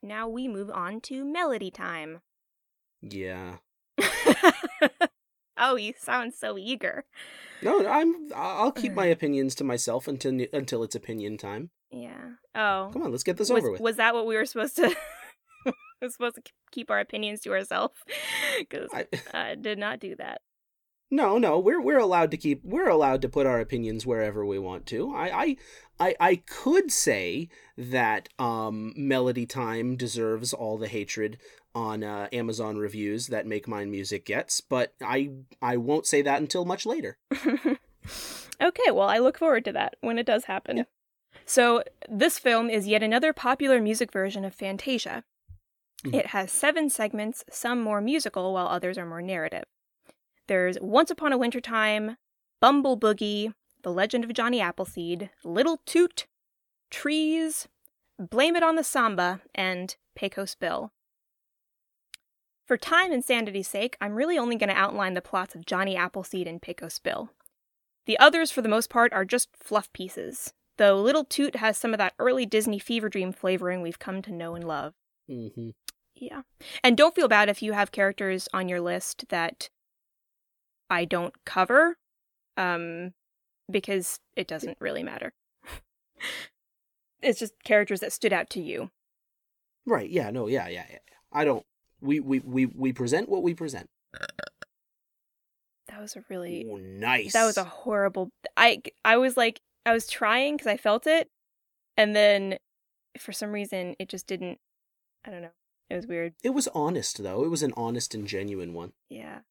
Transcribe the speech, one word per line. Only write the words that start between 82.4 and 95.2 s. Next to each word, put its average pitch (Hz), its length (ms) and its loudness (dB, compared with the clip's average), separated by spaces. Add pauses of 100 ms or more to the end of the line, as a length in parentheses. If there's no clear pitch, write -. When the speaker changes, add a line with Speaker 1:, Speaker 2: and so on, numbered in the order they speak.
Speaker 1:
um, 175 560 -2 (560)
because 190 500 -2 (160)
it 185 120 -6
doesn't - 320 -10
really - 240 -6
matter. - 300 -10 (300)
<laughs> - 80 -16 (1500)
It's 262 140 2
just 220 160 -8 (100)
characters 208 360 2
that - 120 -6
stood 208 220 0
out 170 180 -2
to - 80 -6
you. 165 300 -8 (960)
Speaker 2:
Right, 175 240 0
yeah, 139 220 -2
no, 117 160 -4
yeah, 113 200 -2
yeah, 87 220 -10
yeah. - 80 -20 (340)
I 151 140 0
don't, 127 180 0 (360)
we, 143 200 0
we, 135 200 0
we, 131 260 0
we 131 280 -2
present 131 360 0
what 190 140 0
we 175 100 2
present. 139 380 -10 (2000)